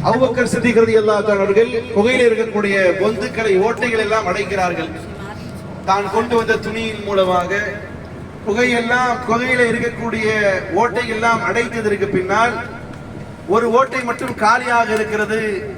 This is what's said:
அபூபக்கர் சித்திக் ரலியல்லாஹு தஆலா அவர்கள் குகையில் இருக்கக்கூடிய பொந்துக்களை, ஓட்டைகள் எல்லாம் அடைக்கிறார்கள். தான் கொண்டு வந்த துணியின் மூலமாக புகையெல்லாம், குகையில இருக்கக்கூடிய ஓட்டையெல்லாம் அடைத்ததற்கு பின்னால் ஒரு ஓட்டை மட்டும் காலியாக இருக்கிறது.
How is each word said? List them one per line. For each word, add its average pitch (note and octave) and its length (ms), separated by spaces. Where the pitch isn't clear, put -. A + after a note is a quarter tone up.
அபூபக்கர் A#3+ 400
சித்திக் A#3 320
ரலியல்லாஹு G#3+ 460
தஆலா G#3 180
அவர்கள் A3 420
குகையில் A#3+ 360
இருக்கக்கூடிய G#3 440
பொந்துக்களை, G#3 600
ஓட்டைகள் A3+ 380
எல்லாம் G#3+ 280
அடைக்கிறார்கள். F3+ 640
தான் G3+ 300
கொண்டு A#3 220
வந்த A3+ 200
துணியின் A3 480
மூலமாக F#3 560
புகையெல்லாம், A#3+ 680
குகையில B3 320
இருக்கக்கூடிய A#3 680
ஓட்டையெல்லாம் A3+ 720
அடைத்ததற்கு G#3 580
பின்னால் G3 460
ஒரு A3+ 240
ஓட்டை B3+ 300
மட்டும் A#3+ 320
காலியாக A#3 600
இருக்கிறது. G#3+ 840